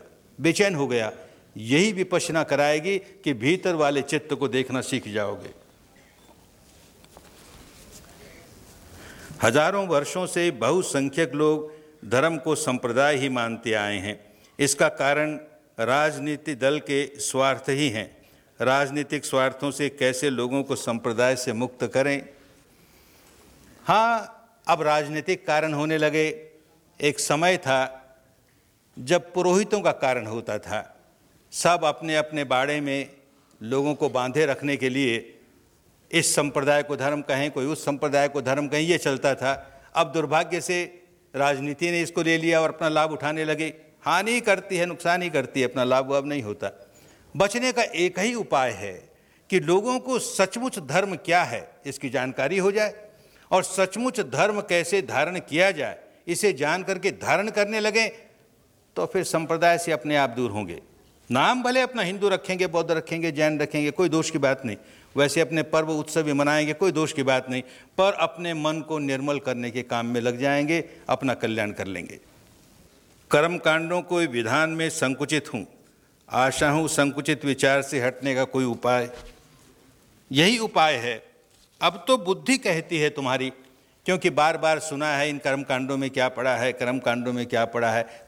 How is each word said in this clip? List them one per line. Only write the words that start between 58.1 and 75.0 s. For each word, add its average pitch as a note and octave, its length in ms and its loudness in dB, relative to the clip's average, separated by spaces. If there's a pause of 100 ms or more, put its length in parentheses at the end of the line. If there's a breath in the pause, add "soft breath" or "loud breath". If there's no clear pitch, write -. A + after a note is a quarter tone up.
तो F3 100 -2
फिर F3+ 180 -2
संप्रदाय E3 540 2
से E3+ 140 -4
अपने D3+ 260 0
आप C#3 120 4
दूर A#2 220 -2
होंगे। F#2 300 -8 (480)
नाम F3 340 2
भले B3+ 180 2
अपना B3 200 -2
हिंदू F#3+ 280 0
रखेंगे, F#3 380 -2
बौद्ध E3 240 -2
रखेंगे, E3 400 -2
जैन D3+ 280 2
रखेंगे, D3 320 -2
कोई F3+ 180 2
दोष D#3 220 0
की D#3+ 60 -2
बात C3+ 280 0
नहीं। G#2 120 -6 (380 loud breath)
वैसे C#3+ 260 2
अपने D#3+ 220 0
पर्व D#3+ 280 0
उत्सव D#3 320 -2
भी D3+ 100 0
मनाएंगे, D3 400 2
कोई F#3 180 2
दोष D#3 220 0
की C#3 100 -2
बात B2+ 260 2
नहीं, B2+ 120 -4 (360 loud breath)
पर F#3+ 160 4
अपने E3 400 -4
मन D#3 340 -2
को D#3 120 -4
निर्मल C#3 400 -2
करने A#2+ 320 -6
के A#2+ 120 -6
काम A#2 220 -4
में A#2+ 160 -2
लग A#2+ 180 -2
जाएंगे, C#3+ 440 0 (260 loud breath)
अपना C3 240 -2
कल्याण A2 380 -2
कर G2 160 -8
लेंगे। F2+ 320 -10 (1120)
कर्म E3 260 4
कांडों E3 440 0
को F3 180 -2
विधान C3+ 500 0
में D#3+ 200 -2
संकुचित C#3 640 -2